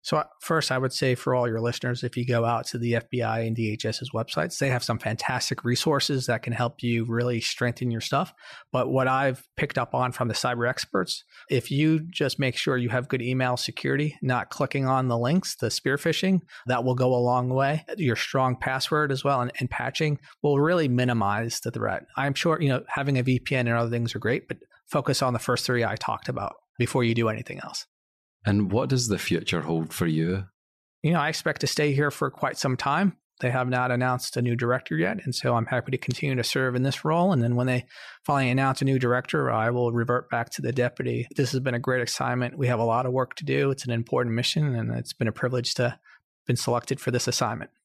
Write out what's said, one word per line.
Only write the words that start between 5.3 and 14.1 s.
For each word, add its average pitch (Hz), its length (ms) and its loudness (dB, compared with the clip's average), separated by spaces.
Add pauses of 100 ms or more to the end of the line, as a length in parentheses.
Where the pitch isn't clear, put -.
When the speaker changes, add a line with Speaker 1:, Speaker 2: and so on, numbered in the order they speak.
Speaker 1:
resources 131 640 0
that 113 160 -2
can 120 100 -4
help 120 280 -2
you 117 220 0
really 117 380 0
strengthen 120 500 -2
your 113 80 -2
stuff. - 340 -2 (380)
But 127 180 0
what 131 200 4
I've 131 360 0 (120)
picked 143 200 -2
up 123 160 -2
on 127 200 0
from 120 160 -2
the 110 40 -2
cyber 120 360 0
experts, - 560 -4 (240)
if 135 220 0
you 156 280 4
just 156 400 -2
make 131 160 0
sure 135 220 0
you 123 100 0
have 127 220 -2
good 127 120 0
email 127 360 0
security, 139 640 -2